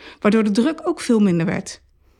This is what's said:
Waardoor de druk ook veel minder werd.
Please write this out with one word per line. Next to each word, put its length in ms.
Waardoor 240
de 80
druk 320
ook 160
veel 200
minder 260
werd. 360